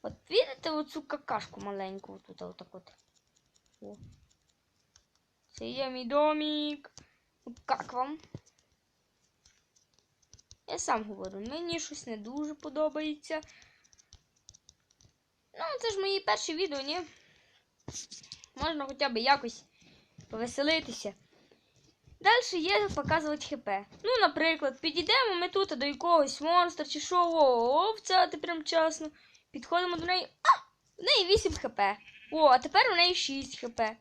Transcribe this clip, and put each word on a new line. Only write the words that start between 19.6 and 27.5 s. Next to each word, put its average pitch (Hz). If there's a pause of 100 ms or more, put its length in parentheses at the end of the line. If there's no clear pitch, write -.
повеселитися. 240 (1080)
Дальше 466
є 392
показувати 302
Х 285
П. 202 (160)
Ну, 427 (100)
наприклад, 311
підійдемо 415
ми 349
тут 381
до 277
якогось 302
монстра 339
чи 294
що. 359
О, 311